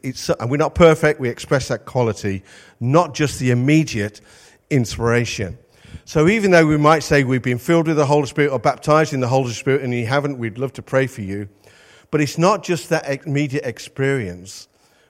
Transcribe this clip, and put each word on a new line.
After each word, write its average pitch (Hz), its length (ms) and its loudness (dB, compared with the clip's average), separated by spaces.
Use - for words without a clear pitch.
it's, - 260 -8
and 123 220 -4
we're 147 60 -2
not 147 180 -2
perfect, 156 440 4
we 127 100 -4
express - 400 -4
that 120 160 -6
quality, 107 580 -4
not 143 340 2
just 147 240 -2
the 127 120 0
immediate 123 680 0
inspiration. 117 880 -2
So 156 240 0
even 202 240 2
though 165 160 6
we 151 100 2
might 151 260 4
say 143 200 2
we've 127 180 0
been 123 160 -2
filled 165 300 2
with 160 80 0
the 147 100 2
Holy 143 220 2
Spirit 143 240 0
or 131 80 -2
baptized 151 540 2
in 131 80 -2
the 123 80 0
Holy 127 240 0
Spirit 135 280 -2
and 123 120 -4
you 120 120 -2
haven't, 143 320 -2
we'd 113 200 -8
love 131 160 -6
to - 80 -16
pray 131 260 -2
for - 140 -12
you. 98 260 -8
But 147 80 0
it's 147 180 -2
not 180 260 2
just - 260 -6
that 139 360 -4
immediate 143 400 -4
experience, 113 1000 -6